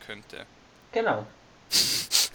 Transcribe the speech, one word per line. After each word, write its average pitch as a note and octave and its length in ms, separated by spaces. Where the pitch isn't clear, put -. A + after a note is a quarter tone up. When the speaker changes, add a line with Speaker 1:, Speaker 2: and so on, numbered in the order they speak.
Speaker 1:
könnte. - 400
Speaker 2:
Genau. D#3+ 340
Speaker 1:
<laughs> - 360